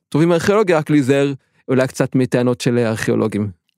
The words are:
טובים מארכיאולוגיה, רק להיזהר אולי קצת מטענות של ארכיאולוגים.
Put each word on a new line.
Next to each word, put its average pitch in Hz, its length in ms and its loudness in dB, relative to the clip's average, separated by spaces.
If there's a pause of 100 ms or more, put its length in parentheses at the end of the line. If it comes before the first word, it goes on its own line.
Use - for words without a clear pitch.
טובים 160 200 0
מארכיאולוגיה, 180 500 0
רק 151 120 -4
להיזהר 143 420 2 (360)
אולי 131 200 0
קצת - 260 -2
מטענות 123 460 0
של 120 180 0
ארכיאולוגים. 110 720 -2 (280)